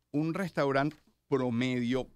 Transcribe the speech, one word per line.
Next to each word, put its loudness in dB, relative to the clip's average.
Un -2
restaurante 0
promedio, 0